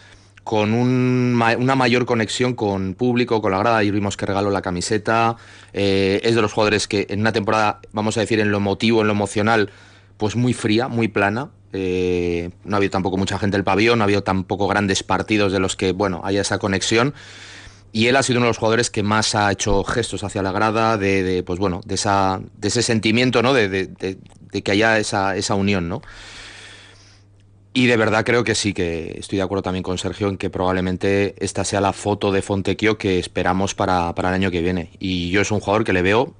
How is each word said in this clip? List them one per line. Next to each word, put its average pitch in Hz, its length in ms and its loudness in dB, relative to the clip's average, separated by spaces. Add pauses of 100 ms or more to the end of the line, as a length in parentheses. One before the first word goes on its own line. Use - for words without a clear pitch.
(420)
con 107 300 0
un 127 600 2
ma-, 117 240 4
una 127 180 2
mayor 123 300 2
conexión 120 480 0
con 98 400 -2
público, 120 480 0
con 107 100 0
la 95 60 2
grada. 113 200 2
Ayer 104 140 2
vimos 98 240 -2
que 104 100 -4
regaló 101 240 0
la 95 120 -2
camiseta, 110 760 0 (380)
eh, 98 500 2
es 117 100 2
de 117 80 2
los 104 100 0
jugadores 104 360 2
que 98 220 -2
en 101 100 -4
una 110 120 2
temporada, 107 480 0 (120)
vamos 107 240 -2
a 117 40 0
decir, 107 200 0
en 104 100 0
lo 104 60 0
emotivo, 104 460 2
en 107 60 2
lo 107 40 2
emocional, 104 580 0 (460)
pues 104 200 -2
muy 123 180 2
fría, 113 340 0
muy 117 200 0
plana. 104 420 0 (220)
Eh, 90 800 -2 (140)
no 101 100 -4
ha 104 40 2
habido 98 120 0
tampoco 92 260 -2
mucha 95 220 -2
gente 104 180 0
en 98 40 2
el 92 40 -2
pabellón, 110 340 4
no 110 60 2
ha - 20 2
habido 101 160 2
tampoco 95 440 -2
grandes 98 360 0
partidos 98 500 0
de 98 80 0
los 92 160 -2
que, 95 160 0
bueno, 92 320 -2
haya 98 160 0
esa 98 180 -2
conexión. 110 540 0 (800)
Y 113 140 0
él 123 100 4
ha 135 60 4
sido 120 160 0
uno 120 80 2
de 117 40 4
los 110 80 -2
jugadores 113 300 2
que - 140 -4
más 104 320 0
ha 104 180 2
hecho 98 320 0
gestos 110 400 -4
hacia 98 180 -4
la 95 100 -2
grada, 110 440 2
de, 98 280 2
de, 92 180 0
pues 90 160 -6
bueno, 95 260 -2
de 98 120 -6
esa, 98 440 0 (160)
de - 120 -4
ese 117 140 0
sentimiento, 113 600 2
¿no? 127 100 4
De, 113 160 4
de, 95 200 -2
de, - 280 -8 (360)
de 101 100 -2
que - 100 -2
haya 110 260 4
esa, 98 380 0
esa 104 200 -2
unión, 98 320 0
¿no? 104 120 -6 (1700)
Y 127 140 2
de 120 100 4
verdad 110 280 2
creo 120 180 2
que 107 140 0
sí, 98 180 -2
que 82 440 -4
estoy - 200 -4
de 95 60 0
acuerdo 95 180 -2
también 92 220 -4
con 92 120 -4
Sergio 98 320 -4
en 95 100 -4
que 95 120 -4
probablemente 92 880 0
esta 98 260 -4
sea 101 160 0
la 98 120 2
foto 101 400 -2
de 95 100 0
Fontecchio 101 560 -2
que 92 220 0
esperamos 92 560 -2
para, 90 400 0
para 92 140 -2
el 92 40 0
año 95 160 0
que 87 100 -2
viene. 87 380 -2
Y 90 320 -4
yo 98 100 2
es 98 120 0
un 101 80 -2
jugador 107 240 0
que 104 80 -2
le 90 100 2
veo, 107 380 2